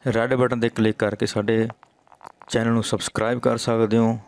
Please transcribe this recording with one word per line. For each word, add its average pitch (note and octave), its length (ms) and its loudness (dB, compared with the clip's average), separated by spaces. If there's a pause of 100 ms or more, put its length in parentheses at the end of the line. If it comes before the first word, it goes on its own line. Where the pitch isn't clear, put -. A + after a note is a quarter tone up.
(140)
ਰੈੱਡ A#2 200 2
ਬਟਨ B2 260 2
'ਤੇ A#2 80 0
ਕਲਿੱਕ A2 300 0
ਕਰਕੇ G#2+ 280 -2
ਸਾਡੇ A2+ 420 0 (800)
ਚੈਨਲ A#2 240 0
ਨੂੰ A#2 100 2
ਸਬਸਕ੍ਰਾਈਬ A2+ 580 -4
ਕਰ A#2 160 0
ਸਕਦੇ A2+ 420 0
ਹੋ A2+ 300 2